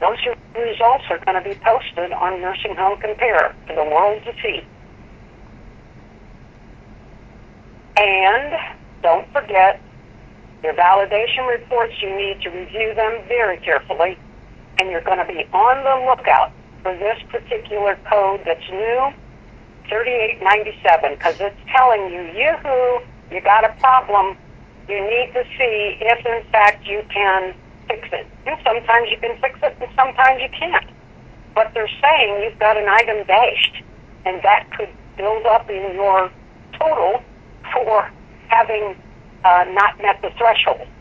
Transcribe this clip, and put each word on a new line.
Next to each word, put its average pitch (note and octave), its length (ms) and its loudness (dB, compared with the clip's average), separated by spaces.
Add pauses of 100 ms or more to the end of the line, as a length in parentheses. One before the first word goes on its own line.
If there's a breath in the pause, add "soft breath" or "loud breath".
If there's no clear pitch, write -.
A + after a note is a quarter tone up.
those G#3 160 -2 (100)
are, A3+ 340 -10
results A#3 480 0
are - 160 -4
gonna F#3 180 -2
be G3 200 -8
posted F3+ 480 -2
on F3+ 300 -4
Nursing F#3 340 -8
Home F#3+ 240 -2
Compare G#3+ 560 0 (120)
for D#3+ 60 -12
the D#3 120 -2
world G3 400 2
to A3+ 80 -12 (100)
see. E3+ 180 -6 (3250)
And G#3 580 0 (480 loud breath)
don't F3 300 0
forget, G3 500 2 (800)
your D#3 100 -4
validation G3+ 760 2
reports, A#3+ 540 -2
you F#3+ 140 -6
need G3 260 -6
to F#3+ 80 -8
review G3 440 -8
them A3 360 -2
very A3+ 280 0
carefully, E3 600 -2 (600)
and F#3 120 -2
you're E3+ 120 -4
gonna F3+ 240 -2
be F3 280 -8
on B3 300 4
the C4 220 0
lookout D#3+ 460 2 (320)
for F#3 140 -4
this G#3 200 -4 (120)
particular G#3 680 -4 (120)
code G3 360 2
that's E3+ 240 -4
new, A#3 440 -2 (760)
thirty-eight A3+ 520 -2
ninety-seven, F#3 760 2
'cause E3+ 220 -2
it's G3+ 160 -6 (180)
telling A3+ 380 4
you, F3 100 -10 (140)
"Yoo-hoo, B3+ 640 0 (300)
you F3+ 80 -8
got G#3 240 4
a G#3+ 160 0
problem. G3+ 580 4 (520)
You G3+ 120 -6
need A#3 320 -2
to B3 120 -2 (120)
see G#3+ 440 -2
if, A#3 240 2
in A#3 260 -2
fact, G#3 340 4
you G#3 240 -8
can F#3+ 440 0 (340)
fix - 240 -10
it." - 160 -10 (180)
And D4+ 200 -8
sometimes A#3 440 2
you A3+ 80 -4
can A#3 200 -6
fix C4 260 -4
it, C#4+ 160 -2
and B3 160 -10
sometimes C4 460 2
you C4+ 80 -8
can't. - 400 -4 (680)
But A3 180 0
they're A3 140 -4 (140)
saying A#3+ 420 2
you've A3 160 -8
got G#3+ 160 4
an G#3 140 -2
item G#3+ 340 2
dashed, - 580 2 (440)
and F#3 160 -6
that - 300 2
could - 180 -10 (260)
build G#3+ 300 -2
up G#3+ 240 2
in G3 240 -6
your F#3+ 360 2 (440)
total D#4 500 0 (480)
for A3 400 0 (360)
having, G#3+ 480 0 (480)
uh, F3+ 260 6
not G3 320 0
met G3 200 0
the G3 100 -6
threshold. - 560 0 (140)